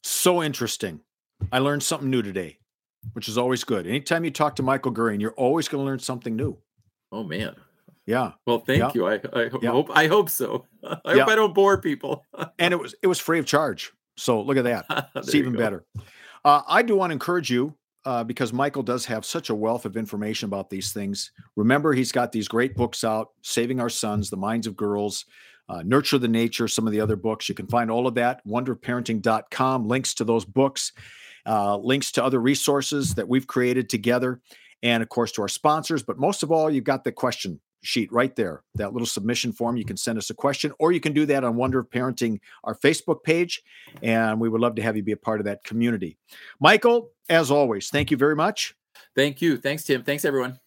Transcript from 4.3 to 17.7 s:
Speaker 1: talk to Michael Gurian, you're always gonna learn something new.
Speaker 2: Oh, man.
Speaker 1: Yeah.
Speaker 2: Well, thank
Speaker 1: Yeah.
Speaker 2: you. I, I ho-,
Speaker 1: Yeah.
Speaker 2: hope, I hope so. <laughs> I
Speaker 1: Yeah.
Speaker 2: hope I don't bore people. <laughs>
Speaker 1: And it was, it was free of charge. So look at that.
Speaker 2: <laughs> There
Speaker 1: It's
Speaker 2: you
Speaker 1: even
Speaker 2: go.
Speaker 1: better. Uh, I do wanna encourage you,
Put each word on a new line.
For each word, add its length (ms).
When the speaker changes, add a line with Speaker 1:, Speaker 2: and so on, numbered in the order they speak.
Speaker 1:
talk 260
to 60
Michael 300
Gurian, 280
you're 120
always 360
gonna 160
learn 140
something 380
new. 220
Speaker 2:
Oh, 140
man. 300
Speaker 1:
Yeah. 260
Speaker 2:
Well, 120
thank 220
Speaker 1:
Yeah. 140
Speaker 2:
you. 120
I, 80
I 160
ho-, 140
Speaker 1:
Yeah. 80
Speaker 2:
hope, 260
I 120
hope 200
so. 460
<laughs> 100
I 120
Speaker 1:
Yeah. 60
Speaker 2:
hope 80
I 80
don't 180
bore 260
people. 440
<laughs> 240
Speaker 1:
And 160
it 40
was, 240
it 40
was 120
free 200
of 80
charge. 460
So 240
look 160
at 80
that. 240
Speaker 2:
<laughs> 0
There 340
Speaker 1:
It's 120
Speaker 2:
you 60
Speaker 1:
even 120
Speaker 2:
go. 60
Speaker 1:
better. 260
Uh, 240
I 140
do 140
wanna 160
encourage 380
you, 260